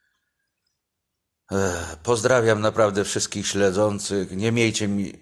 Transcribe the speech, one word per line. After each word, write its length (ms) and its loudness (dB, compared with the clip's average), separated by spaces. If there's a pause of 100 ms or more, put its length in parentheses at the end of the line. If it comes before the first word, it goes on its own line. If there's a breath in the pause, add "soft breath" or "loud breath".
(1500)
Ech, 500 -2
pozdrawiam 580 2
naprawdę 440 2
wszystkich 420 -6
śledzących. 840 0
Nie 220 -2
miejcie 360 0
mi 340 -4